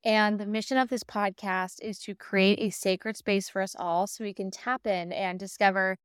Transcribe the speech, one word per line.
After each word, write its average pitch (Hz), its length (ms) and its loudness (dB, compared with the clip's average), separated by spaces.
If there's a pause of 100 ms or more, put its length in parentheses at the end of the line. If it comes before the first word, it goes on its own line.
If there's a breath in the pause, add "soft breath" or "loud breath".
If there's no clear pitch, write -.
And 214 340 4
the 208 60 -6
mission 214 320 -2
of 262 140 2
this 240 120 -2
podcast 190 760 -4
is 214 200 -8
to 202 140 -10
create 196 460 4
a 214 80 2
sacred 190 480 -2
space 196 320 0
for 190 140 -2
us 190 160 -4
all 175 280 0
so - 180 -10
we 202 100 -6
can 196 160 -6
tap - 360 -6
in 180 240 -2
and 185 300 -4
discover 190 640 2